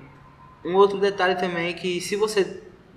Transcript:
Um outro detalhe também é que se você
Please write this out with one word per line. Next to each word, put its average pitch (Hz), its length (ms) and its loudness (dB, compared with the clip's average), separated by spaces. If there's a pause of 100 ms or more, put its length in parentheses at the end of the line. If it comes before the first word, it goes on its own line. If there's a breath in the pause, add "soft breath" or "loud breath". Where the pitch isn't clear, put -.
(640)
Um 170 100 -4
outro 196 240 6
detalhe 190 380 0
também 175 340 -2
é - 20 -4
que 175 280 -4
se 190 160 -4
você 202 460 0 (340)